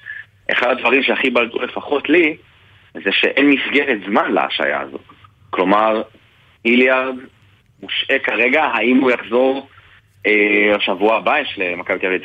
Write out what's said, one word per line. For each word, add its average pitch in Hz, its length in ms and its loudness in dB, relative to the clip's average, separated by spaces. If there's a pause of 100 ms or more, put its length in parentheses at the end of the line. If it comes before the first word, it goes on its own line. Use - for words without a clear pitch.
(520)
אחד 120 180 0
הדברים 123 320 0
שהכי 123 280 0
בלטו 120 320 -2
לפחות 131 460 -4
לי, 160 280 2 (580)
זה 95 180 -6
שאין 139 380 2
מסגרת 135 560 0
זמן 120 260 0
להשעיה 71 480 -2
הזו. 67 180 -12 (520)
כלומר, 104 520 2 (600)
איליארד 131 500 2 (680)
מושעה - 360 -2
כרגע, 127 460 0
האם 117 320 2
הוא 131 140 4
יחזור, 127 560 0 (600)
אה, 104 500 4
השבוע 104 400 0
הבא? 107 240 0
יש 131 180 -8
למכבי 90 400 -4
תל 98 80 -4
אביב 92 180 -2